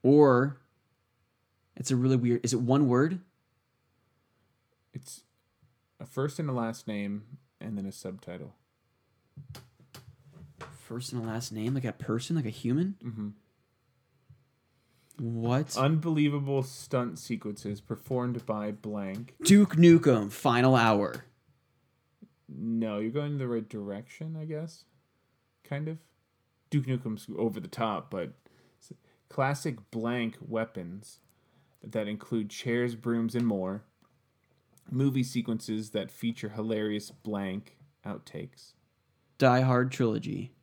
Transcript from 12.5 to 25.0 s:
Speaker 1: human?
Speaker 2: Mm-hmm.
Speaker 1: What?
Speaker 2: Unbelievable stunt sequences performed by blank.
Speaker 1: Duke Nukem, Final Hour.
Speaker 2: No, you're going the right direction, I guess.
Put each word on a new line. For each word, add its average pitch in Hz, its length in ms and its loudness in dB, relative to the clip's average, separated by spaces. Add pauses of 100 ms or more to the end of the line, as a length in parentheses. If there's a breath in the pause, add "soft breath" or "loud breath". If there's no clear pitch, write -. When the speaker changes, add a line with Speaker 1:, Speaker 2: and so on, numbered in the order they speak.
Speaker 1:
human? 156 520 -2
Speaker 2:
Mm-hmm. 107 260 -8 (1900)
Speaker 1:
What? 117 560 0
Speaker 2:
Unbelievable 147 880 2
stunt 127 560 -4
sequences 104 640 -6
performed 123 640 -4
by 107 280 -4
blank. 104 720 -8
Speaker 1:
Duke 196 340 6
Nukem, 156 540 8
Final 127 460 4
Hour. 104 480 4 (1200)
Speaker 2:
No, 110 520 -4
you're 110 120 -2
going 147 280 -4
the 131 100 -2
right 113 180 -2
direction, 110 720 -10
I 156 60 -10
guess. 160 400 -10 (800)